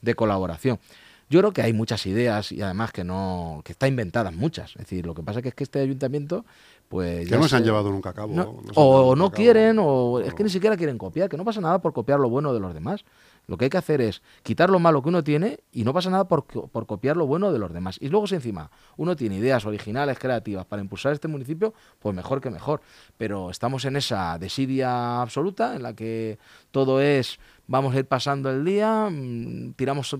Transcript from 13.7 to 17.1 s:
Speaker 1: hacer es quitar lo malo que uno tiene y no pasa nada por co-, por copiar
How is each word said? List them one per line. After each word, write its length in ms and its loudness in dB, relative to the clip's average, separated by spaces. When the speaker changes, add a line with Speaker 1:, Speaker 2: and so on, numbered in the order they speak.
Speaker 1:
hacer 240 0
es 200 -2
quitar 280 2
lo 80 6
malo 240 6
que 60 -2
uno 140 2
tiene 360 0
y 120 -4
no 100 0
pasa 180 -2
nada 160 2
por 180 2
co-, 220 -8
por 200 -6
copiar 300 -2